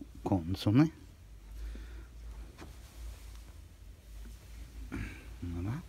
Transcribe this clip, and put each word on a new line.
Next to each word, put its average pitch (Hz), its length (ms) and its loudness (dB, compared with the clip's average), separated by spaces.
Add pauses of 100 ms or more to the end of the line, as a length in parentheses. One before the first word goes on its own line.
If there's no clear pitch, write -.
(200)
consone. 104 800 8 (4000)
Voilà. 90 460 0